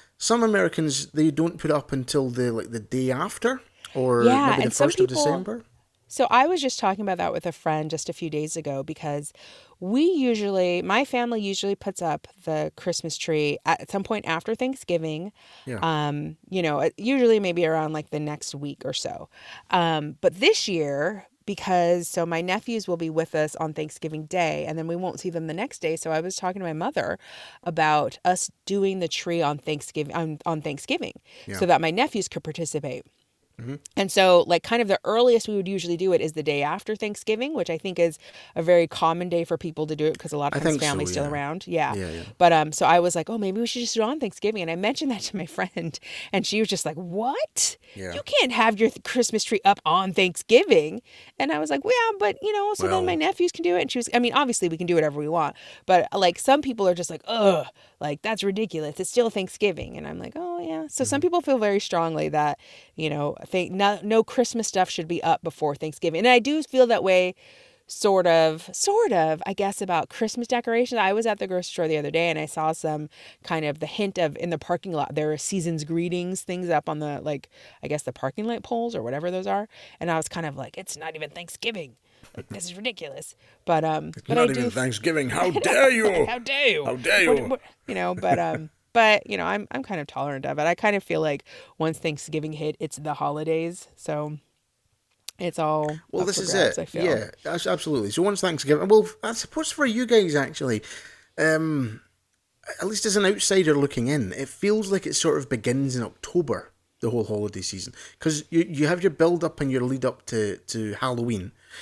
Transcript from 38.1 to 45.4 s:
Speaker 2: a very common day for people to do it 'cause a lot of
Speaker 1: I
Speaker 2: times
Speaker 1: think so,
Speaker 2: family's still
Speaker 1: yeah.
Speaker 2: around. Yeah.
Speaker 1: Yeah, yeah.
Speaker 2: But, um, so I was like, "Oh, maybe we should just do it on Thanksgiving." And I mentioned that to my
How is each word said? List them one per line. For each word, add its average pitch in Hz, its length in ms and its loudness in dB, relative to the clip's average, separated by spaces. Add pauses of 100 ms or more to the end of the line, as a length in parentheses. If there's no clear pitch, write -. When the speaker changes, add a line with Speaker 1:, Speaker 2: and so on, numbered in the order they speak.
Speaker 2:
a 170 60 -2
very 170 240 8
common 170 420 0
day 170 160 0
for 165 140 -2
people 156 280 -6
to 156 80 -4
do 151 120 0
it 160 120 0
'cause - 140 -12
a 151 60 -4
lot 143 160 -2
of 147 80 -2
Speaker 1:
I - 20 2
Speaker 2:
times 165 120 4
Speaker 1:
think - 60 -4
so, 151 60 2
Speaker 2:
family's 143 220 -2
still 143 140 -2
Speaker 1:
yeah. 143 60 -4
Speaker 2:
around. 147 360 -6
Yeah. 156 280 0
Speaker 1:
Yeah, 92 160 -4
yeah. 82 120 -8 (160)
Speaker 2:
But, 170 160 8
um, 156 180 4
so 170 140 0
I 175 140 6
was 175 140 2
like, 165 140 -4
"Oh, 226 80 -4
maybe 202 240 -2
we 233 60 -2
should 240 160 -4
just 226 100 -4
do 226 80 -2
it 220 60 2
on 285 120 -2
Thanksgiving." 214 440 -4
And 165 80 -4
I 165 60 -2
mentioned 226 340 -2
that 220 120 -4
to - 140 -6
my 175 100 -6